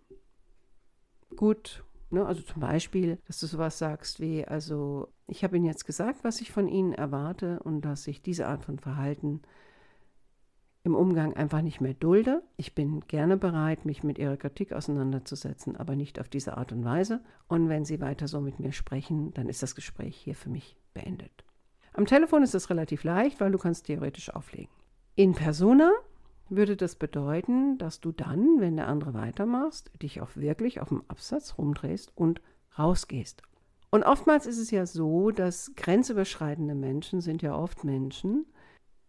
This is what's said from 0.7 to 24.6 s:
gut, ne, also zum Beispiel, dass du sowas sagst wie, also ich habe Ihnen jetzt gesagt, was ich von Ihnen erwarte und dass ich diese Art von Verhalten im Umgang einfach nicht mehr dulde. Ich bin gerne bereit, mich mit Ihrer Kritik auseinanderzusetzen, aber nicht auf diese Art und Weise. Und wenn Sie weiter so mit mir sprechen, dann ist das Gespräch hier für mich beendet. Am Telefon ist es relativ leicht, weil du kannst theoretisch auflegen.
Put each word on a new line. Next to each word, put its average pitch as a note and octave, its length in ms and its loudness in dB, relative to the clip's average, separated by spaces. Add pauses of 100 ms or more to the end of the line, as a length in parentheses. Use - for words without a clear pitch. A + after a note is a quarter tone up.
gut, - 480 0 (280)
ne, F#3 140 2
also D#3+ 180 -4
zum - 180 -8
Beispiel, E3+ 640 0
dass - 140 -12
du E3 80 -6
sowas D#3+ 300 -4
sagst - 420 -6
wie, D#3+ 260 -4
also D3 640 -6 (200)
ich - 160 -4
habe F#3 140 2
Ihnen F3 80 4
jetzt D#3+ 200 -2
gesagt, G#3+ 380 -4
was A3+ 180 -2
ich A#3 100 -14
von G3+ 160 2
Ihnen F#3+ 260 2
erwarte D3+ 680 -4
und D#3 180 -4
dass D3 260 -6
ich D3 140 -10
diese F3 260 -4
Art D3 160 -4
von D3 160 -8
Verhalten C#3+ 640 -4 (1400)
im E3 120 2
Umgang E3 400 2
einfach D3+ 280 0
nicht D#3+ 180 -4
mehr C3+ 140 -2
dulde. A3+ 480 4 (140)
Ich - 180 -12
bin D3+ 320 -2
gerne D#3+ 300 2
bereit, D#3+ 480 0
mich D#3 180 -4
mit D3 160 -2
Ihrer C#3 180 -2
Kritik D3 340 -8
auseinanderzusetzen, C#3 1040 -4
aber C3+ 200 -6
nicht C#3+ 240 -6
auf C3 100 -10
diese - 280 -6
Art A#2+ 140 -8
und A#2 140 -4
Weise. F#3+ 360 0 (260)
Und E3 220 2
wenn D3+ 160 -2
Sie D#3 160 -6
weiter C#3+ 260 -4
so D3 120 -6
mit C#3 200 -6
mir C#3 120 -4
sprechen, D3 640 -4
dann B2+ 160 -4
ist - 140 -6
das B2+ 100 -6
Gespräch - 420 -12
hier D3 200 -10
für - 140 -12
mich - 280 -10 (160)
beendet. - 500 -12 (500)
Am G#3 120 4
Telefon D4 380 8
ist B3 100 2
es F#3 160 -2
relativ D#3+ 340 -2
leicht, G3+ 380 2
weil G3 100 4
du F#3+ 60 2
kannst E3+ 300 0
theoretisch D3 420 -6
auflegen. - 400 -12 (460)